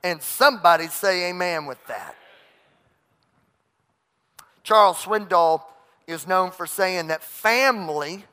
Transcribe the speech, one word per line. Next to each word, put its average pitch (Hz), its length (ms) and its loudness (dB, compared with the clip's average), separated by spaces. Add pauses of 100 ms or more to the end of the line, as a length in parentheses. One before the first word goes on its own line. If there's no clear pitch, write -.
And 170 180 -4
somebody 175 640 2
say 180 420 -2
amen 180 380 -4
with 131 220 -14
that. 104 260 -12 (2500)
Charles 202 360 6
Swindoll 180 640 0 (440)
is 165 180 -10
known 185 280 0
for 170 160 -12
saying 185 400 -2
that 160 160 -4
family 196 1080 -2